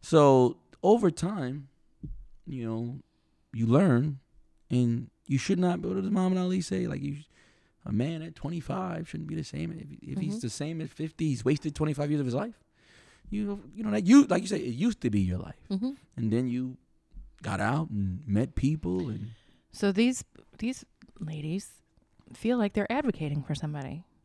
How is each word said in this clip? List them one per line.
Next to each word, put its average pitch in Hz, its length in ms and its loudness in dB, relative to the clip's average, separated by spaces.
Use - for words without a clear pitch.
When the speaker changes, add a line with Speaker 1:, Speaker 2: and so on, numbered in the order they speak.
Speaker 1:
So 135 560 8
over 208 280 6
time, 147 580 -6
you 127 220 -8
know, 120 300 -6
you 113 120 0
learn 135 520 6
and 120 380 2
you 135 120 0
should 180 200 0
not, 180 220 2
what 180 200 -4
does 190 100 -2
Muhammad 185 280 2
Ali 185 220 0
say? 180 260 -4
Like, 143 160 -6
you, 143 140 -6
a - 60 -6
man 151 300 -2
at 160 120 -12
twenty-five 170 720 -6
shouldn't 160 200 -10
be 156 60 -8
the 156 100 -6
same. 160 280 -8
If, 147 440 -12
if - 20 -4
he's 190 160 -2
Speaker 2:
Mm-hmm. 226 60 -6
Speaker 1:
the 120 100 -6
same 156 300 -6
at 156 100 -8
fifty, 156 380 -4
he's 123 160 -2
wasted 147 300 0
twenty-five 147 360 -2
years 147 100 0
of 135 60 -2
his 120 80 -2
life. 208 200 -4
You, 208 300 -4
you 214 80 -10
know, 214 80 -2
that 208 160 0
you, 269 200 10
like 180 160 0
you 180 60 -8
say, - 100 -2
it 120 160 -4
used 202 260 -2
to 123 100 0
be 104 100 2
your 90 180 0
life. - 180 -12
Speaker 2:
Mm-hmm. 220 200 -4
Speaker 1:
And 117 160 -2
then 127 160 2
you 127 280 -4
got 98 180 -4
out 139 300 -2
and 95 360 -4
met 113 280 0
people 160 540 -2
and 107 220 -8
Speaker 2:
So 202 200 0
these, 240 320 0
these 247 260 -6
ladies 156 520 -8
feel 247 240 -2
like 208 160 0
they're 208 180 0
advocating 160 500 -2
for 151 120 -4
somebody. 147 500 -8